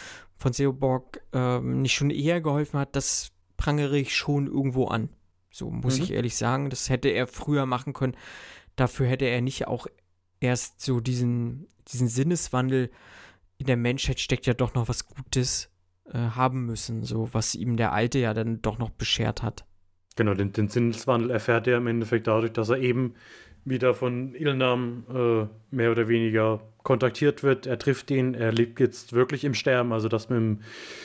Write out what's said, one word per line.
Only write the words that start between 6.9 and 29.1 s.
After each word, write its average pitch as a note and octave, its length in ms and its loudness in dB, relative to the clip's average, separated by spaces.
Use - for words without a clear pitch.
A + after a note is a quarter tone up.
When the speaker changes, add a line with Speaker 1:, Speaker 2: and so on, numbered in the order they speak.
Speaker 1:
hätte C3 180 2
er A#2 180 2
früher C#3+ 400 -2
machen C3 260 -4
können. C3 240 -2
Dafür C3 300 2
hätte C3 180 0
er B2 160 2
nicht B2+ 280 -2
auch - 180 -6
erst B2 400 0
so B2 200 0
diesen, A#2+ 640 -2
diesen B2 200 0
Sinneswandel, C3 800 0
in C3 80 -8
der B2+ 100 4
Menschheit A#2+ 420 0
steckt - 280 -2
ja B2 80 4
doch B2 200 0
noch A#2+ 140 0
was - 180 -4
Gutes, - 640 -2
äh, C#3 60 -4
haben B2+ 480 0
müssen, A2+ 380 -4
so A2+ 280 -2
was - 220 0
ihm A#2 220 -2
der A2 160 2
Alte A#2 260 2
ja A#2 160 2
dann A2+ 260 -2
doch G#2+ 180 -2
noch A2+ 120 -4
beschert - 540 -2
hat. - 200 -6
Speaker 2:
Genau, G#2+ 180 2
den, G2 180 0
den G#2+ 160 0
Sinneswandel A#2 640 0
erfährt A2+ 380 0
er B2 80 4
im A#2+ 100 0
Endeffekt A2+ 400 0
dadurch, A2+ 260 2
dass A2 180 0
er C3 80 2
eben B2 360 0
wieder B2+ 300 2
von B2 400 -4
Ilnam, B2+ 760 0
äh, A#2+ 380 2
mehr A#2 180 4
oder A2+ 160 2
weniger A2 520 2
kontaktiert C3 640 2
wird. C3+ 240 2
Er B2 100 -2
trifft C3 320 -2
ihn, C3 240 2
er A#2 160 0
liegt A#2 300 2
jetzt - 320 0